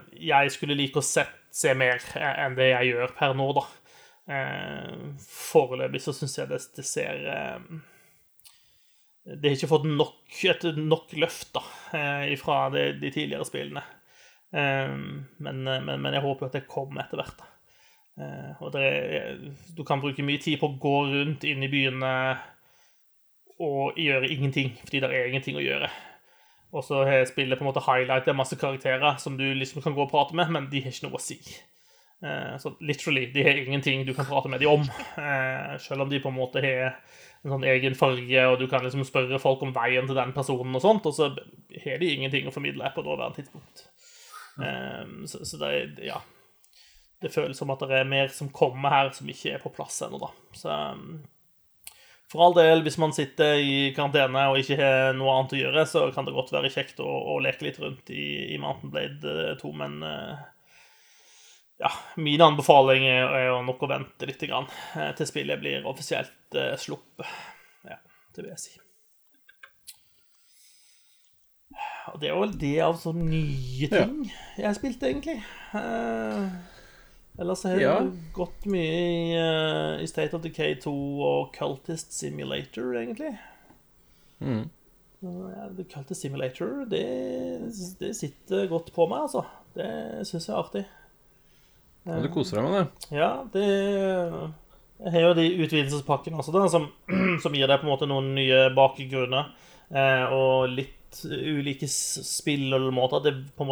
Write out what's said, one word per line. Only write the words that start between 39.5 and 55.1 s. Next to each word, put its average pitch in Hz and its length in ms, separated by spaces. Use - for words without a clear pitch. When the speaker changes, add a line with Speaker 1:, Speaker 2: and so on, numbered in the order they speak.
Speaker 1:
om 131 80
veien 127 320
til 135 120
den 127 160
personen 131 440
og 127 60
sånt, 208 220
og 143 100
så 147 120
har 135 160
de 165 160
ingenting 135 320
å 131 80
formidle 139 400
på 160 80
det 151 80
nåværende 139 300
tidspunkt. - 480
Ehm, 131 640
så, - 160
så - 160
det 73 160
er, 73 160
ja. - 180
Det - 180
føles 147 240
som 139 160
at 135 80
det 135 160
er 135 80
mer 135 240
som 143 240
kommer 139 400
her 139 160
som 139 160
ikke 143 300
er - 60
på - 120
plass - 280
ennå, 65 200
da. - 80
Så, - 200
ehm, 73 380
for 160 140
all 180 80
del, 160 320
hvis 147 160
man 151 160
sitter 151 400
i 139 200
karantene 139 540
og 135 120
ikke 139 160
har 131 400